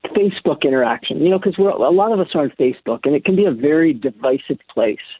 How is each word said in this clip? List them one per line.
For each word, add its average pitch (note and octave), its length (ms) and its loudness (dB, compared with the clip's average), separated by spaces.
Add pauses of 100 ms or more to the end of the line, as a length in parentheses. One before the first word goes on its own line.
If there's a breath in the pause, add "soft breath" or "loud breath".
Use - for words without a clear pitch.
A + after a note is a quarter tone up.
(160)
Facebook G3+ 460 0
interaction, B2+ 580 0
you E3 80 4
know, F#3+ 100 2
'cause F#3+ 200 -2
we're, G3 100 2
a C#3+ 220 0
lot G3 200 2
of G#3+ 100 0
us F3 140 -2
are D#3+ 60 0
on C#3 180 0
Facebook, B2+ 460 -2
and C#3 100 2
it - 100 -2
can F#3+ 120 2
be G3+ 80 2
a F3+ 60 2
very D3+ 420 2
divisive C3 680 -4 (140)
place. A2 260 0 (220)